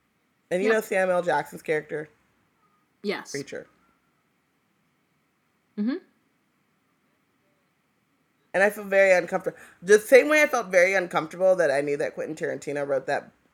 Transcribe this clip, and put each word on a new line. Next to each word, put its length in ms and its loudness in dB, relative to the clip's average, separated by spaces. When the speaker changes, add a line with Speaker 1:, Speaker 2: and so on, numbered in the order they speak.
Speaker 1:
And 120 -2
you 60 0
Speaker 2:
Yep. 80 2
Speaker 1:
know 100 0
Samuel 360 0
Jackson's 400 -4
character? 460 -6
Speaker 2:
Yes. 300 -8
Speaker 1:
Creature. 340 -14
Speaker 2:
Mm-hmm. 180 -4
Speaker 1:
And 80 2
I 80 4
feel 140 -12
very 320 4
uncomfortable. 420 -4
The 160 6
same 300 6
way 140 4
I 40 4
felt 220 -6
very 260 4
uncomfortable 640 0
that 140 2
I 120 0
knew 160 -4
that 160 -4
Quentin 220 -8
Tarantino 500 -8
wrote 200 -4
that 240 -6